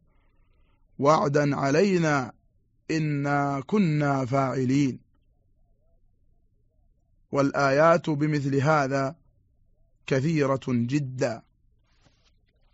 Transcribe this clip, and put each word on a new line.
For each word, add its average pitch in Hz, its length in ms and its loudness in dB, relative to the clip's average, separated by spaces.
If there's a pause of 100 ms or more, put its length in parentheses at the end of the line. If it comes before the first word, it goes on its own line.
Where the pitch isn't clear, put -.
(1000)
وعدا 143 580 2
علينا 151 760 0 (580)
إنا 143 760 -2
كنا 147 580 0
فاعلين". 131 760 0 (2250)
والآيات 143 760 2
بمثل 147 460 -2
هذا 139 600 0 (880)
كثيرة 135 640 0
جدًا. 127 720 -2 (1300)